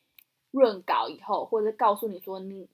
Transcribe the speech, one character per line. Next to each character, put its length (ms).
润 280
稿 260
以 120
后， 240
或 160
者 120
告 220
诉 120
你 120
说 200
你 340